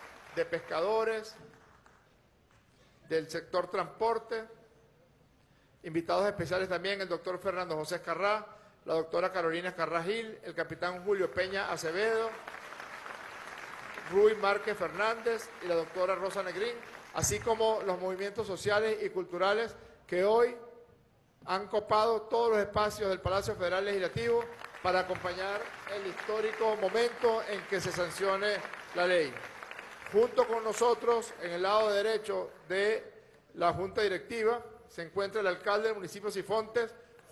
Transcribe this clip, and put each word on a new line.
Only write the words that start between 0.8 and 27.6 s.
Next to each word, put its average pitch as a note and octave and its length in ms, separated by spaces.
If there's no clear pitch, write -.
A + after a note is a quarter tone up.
del D#3+ 200
sector F3 400
transporte. A3 760
Invitados E3+ 440
especiales F#3 420
también F#3+ 320
el F#3 80
doctor F3 280
Fernando F3+ 380
José D#3 200
Escarrá, G3 520
la E3 80
doctora E3+ 400
Carolina E3+ 340
Escarrá E3 340
Gil, A3 420
el E3+ 120
capitán E3+ 480
Julio F#3+ 260
Peña F#3+ 400
Acevedo, G#3 600
Rui G#3 240
Márquez G3+ 420
Fernández A3 720
y F3+ 60
la E3+ 80
doctora F3+ 400
Rosa F#3+ 260
Negrín, F#3+ 340
así G3+ 240
como A3 460
los F3+ 140
movimientos F#3+ 480
sociales G#3 560
y F#3+ 60
culturales F#3+ 680
que F3+ 160
hoy A#3 320
han G3 200
copado G#3+ 540
todos A#3 300
los G#3+ 80
espacios G#3 500
del F#3 100
Palacio G3 360
Federal F#3 280
Legislativo A3+ 600
para F#3 160
acompañar F#3 600
el G3 100
histórico G#3+ 680
momento A3+ 760
en G3+ 120